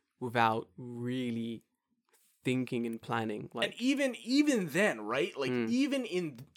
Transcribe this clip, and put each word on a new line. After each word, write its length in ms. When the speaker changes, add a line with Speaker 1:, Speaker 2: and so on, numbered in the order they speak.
Speaker 1:
without 560
really 840
thinking 420
and 160
planning. 500
Like 200
Speaker 2:
And 80
even, 440
even 440
then, 320
right? 380
Like, 120
Speaker 1:
Mm. 200
Speaker 2:
even 340
in, 340